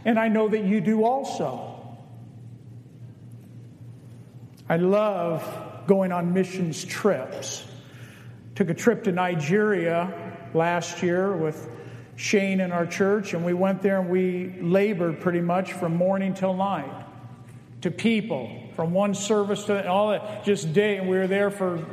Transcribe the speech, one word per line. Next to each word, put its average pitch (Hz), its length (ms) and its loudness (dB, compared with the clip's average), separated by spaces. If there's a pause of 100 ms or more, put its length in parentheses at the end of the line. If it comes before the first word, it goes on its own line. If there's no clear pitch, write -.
And 220 140 6
I 226 80 4
know 220 220 4
that 214 160 2
you 208 160 4
do 214 240 4
also. 185 920 -2 (2750)
I 165 100 2
love 180 1080 0
going 190 240 4
on 175 220 0
missions 180 520 -2
trips. - 800 -2 (920)
Took 170 140 0
a 160 40 0
trip 220 300 2
to 190 80 2
Nigeria 180 1200 0 (160)
last 170 480 0
year 185 360 2
with 156 340 -4 (460)
Shane 190 440 2
and 180 120 0
our 170 140 2
church, 202 480 0
and 170 100 -2
we 175 100 2
went 190 280 2
there 196 180 4
and 175 80 -2
we 185 520 0
labored 175 600 2
pretty 175 200 2
much 180 320 0
from 165 240 -2
morning 190 380 2
till 190 200 0
night 185 480 -4 (800)
to 180 100 0
people, 170 720 0 (140)
from 165 160 0
one 202 220 4
service 202 500 0
to 202 220 0
all 202 260 2
that, - 320 -4
just 160 280 2
day, 202 240 4
and 185 120 -2
we 185 100 4
were 190 80 2
there 196 240 2
for 180 420 -2